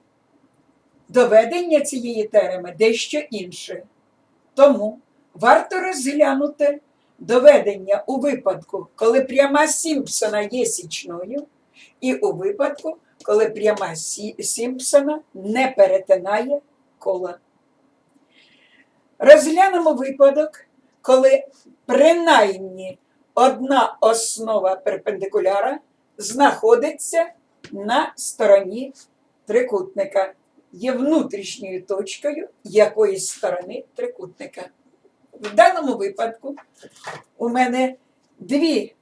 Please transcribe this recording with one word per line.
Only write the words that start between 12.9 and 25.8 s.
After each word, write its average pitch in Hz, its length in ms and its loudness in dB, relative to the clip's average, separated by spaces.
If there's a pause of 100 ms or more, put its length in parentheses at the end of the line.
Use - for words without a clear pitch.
коли 214 260 2
пряма 208 460 -2
Сі-, 208 480 -12
Сімпсона 262 800 0 (120)
не 226 440 -4
перетинає 196 840 2 (360)
кола. 180 400 -6 (1800)
Розглянемо 320 760 2
випадок, 277 720 -2 (360)
коли 262 460 2 (380)
принаймні 214 1120 2 (340)
одна 247 680 2
основа 220 720 0
перпендикуляра 196 1040 -2 (380)